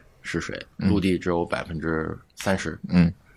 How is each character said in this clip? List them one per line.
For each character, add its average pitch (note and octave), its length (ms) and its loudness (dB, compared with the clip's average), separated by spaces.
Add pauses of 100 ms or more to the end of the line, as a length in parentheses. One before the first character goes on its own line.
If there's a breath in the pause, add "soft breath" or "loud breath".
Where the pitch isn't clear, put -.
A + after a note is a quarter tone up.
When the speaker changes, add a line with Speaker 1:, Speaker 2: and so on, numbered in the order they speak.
(200)
Speaker 1:
是 - 180 -6
水， - 160 -6 (220)
Speaker 2:
嗯。 F#2+ 140 2
Speaker 1:
陆 G2+ 100 4
地 F2+ 180 2
只 F2+ 120 -2
有 F2 120 2
百 - 220 -4
分 E2 160 -8
之 D#2+ 340 -2 (220)
三 F#2+ 220 0
十。 D#2+ 200 -8 (120)
Speaker 2:
嗯。 E2+ 200 6 (260 soft breath)